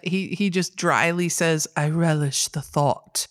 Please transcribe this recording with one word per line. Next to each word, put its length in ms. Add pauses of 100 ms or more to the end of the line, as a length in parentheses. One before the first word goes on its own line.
he, 260
he 200
just 260
dryly 540
says, 460
I 140
relish 600
the 120
thought. 680